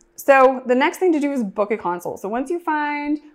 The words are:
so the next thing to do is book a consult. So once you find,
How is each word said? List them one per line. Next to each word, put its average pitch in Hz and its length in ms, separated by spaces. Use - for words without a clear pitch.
so 262 500
the 240 80
next 277 240
thing 370 160
to 302 60
do 285 120
is 262 120
book 202 260
a 214 80
consult. 175 420
So 196 80
once 247 220
you 349 100
find, 294 600